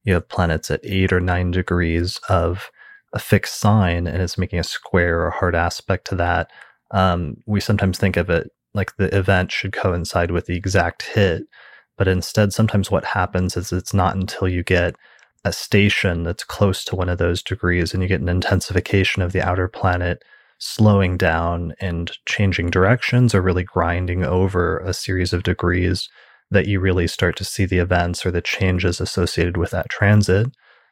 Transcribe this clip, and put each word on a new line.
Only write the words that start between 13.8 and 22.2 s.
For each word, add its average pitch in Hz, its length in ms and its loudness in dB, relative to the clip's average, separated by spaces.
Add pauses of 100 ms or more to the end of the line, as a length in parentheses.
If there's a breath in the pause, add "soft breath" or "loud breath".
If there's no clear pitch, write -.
not 95 220 2
until 95 320 -4
you 90 160 -2
get 87 320 2 (500 soft breath)
a 90 80 -2
station 98 720 2
that's 85 200 -4
close - 420 0
to - 100 -6
one 87 140 -2
of 87 80 0
those 87 260 0
degrees 87 500 0
and 92 100 -2
you 90 60 0
get 87 120 0
an 87 80 -2
intensification 92 920 0
of 90 100 0
the 92 100 0
outer 90 260 0
planet 90 560 -2 (340 soft breath)
slowing 98 600 2
down 85 600 0
and 85 320 -4 (140)